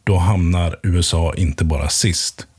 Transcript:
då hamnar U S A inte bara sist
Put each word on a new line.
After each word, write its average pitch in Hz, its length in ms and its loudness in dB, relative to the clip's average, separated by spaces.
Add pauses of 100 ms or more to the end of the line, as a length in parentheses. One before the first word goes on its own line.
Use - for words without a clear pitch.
då 98 140 2
hamnar 87 680 0
U 87 160 2
S - 140 0
A 82 240 0
inte 82 260 0
bara 78 260 0
sist - 580 -2 (120)